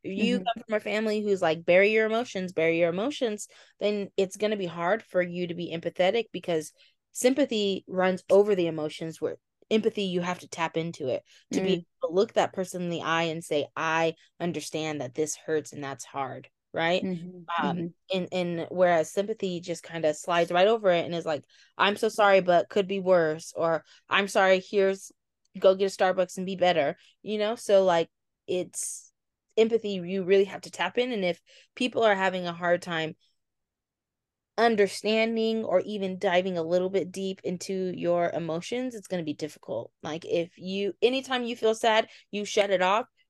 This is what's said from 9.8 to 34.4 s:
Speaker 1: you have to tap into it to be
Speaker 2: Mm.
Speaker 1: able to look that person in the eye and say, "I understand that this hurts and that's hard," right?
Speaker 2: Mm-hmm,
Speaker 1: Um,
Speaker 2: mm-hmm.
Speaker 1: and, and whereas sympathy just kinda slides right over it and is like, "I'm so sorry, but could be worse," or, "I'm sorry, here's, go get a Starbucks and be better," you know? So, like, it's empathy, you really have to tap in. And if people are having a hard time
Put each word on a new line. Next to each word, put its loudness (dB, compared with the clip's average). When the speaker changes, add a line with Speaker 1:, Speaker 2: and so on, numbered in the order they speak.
Speaker 1:
you -2
have -4
to -18
tap -4
into -4
it -2
to 0
be 0
Speaker 2:
Mm. 2
Speaker 1:
able -4
to -6
look 2
that 0
person -6
in -4
the -4
eye 0
and -4
say, -2
"I 0
understand -6
that -10
this -4
hurts -6
and -12
that's -10
hard," -10
right? 0
Speaker 2:
Mm-hmm, -8
Speaker 1:
Um, 0
Speaker 2:
mm-hmm. -4
Speaker 1:
and, -4
and -4
whereas 2
sympathy -4
just -8
kinda -2
slides 0
right 6
over 2
it 2
and -6
is -6
like, -4
"I'm 2
so 0
sorry, 6
but 4
could 0
be -4
worse," 2
or, 0
"I'm 0
sorry, 4
here's, 0
go 8
get 0
a -10
Starbucks 0
and -6
be -6
better," 2
you -6
know? -2
So, 4
like, 2
it's -6
empathy, 2
you -4
really 6
have -8
to -16
tap -4
in. 0
And -2
if -2
people 0
are 6
having -2
a -4
hard 0
time -4